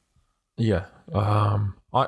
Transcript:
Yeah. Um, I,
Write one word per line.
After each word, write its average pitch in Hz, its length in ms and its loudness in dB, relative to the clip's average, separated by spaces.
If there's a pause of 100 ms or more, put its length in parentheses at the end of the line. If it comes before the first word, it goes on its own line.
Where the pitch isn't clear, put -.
(560)
Yeah. 101 280 0 (280)
Um, 104 640 0 (180)
I, 131 160 2